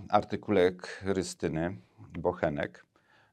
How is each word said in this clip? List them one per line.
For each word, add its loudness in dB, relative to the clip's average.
artykule 4
Krystyny -4
Bochenek, -2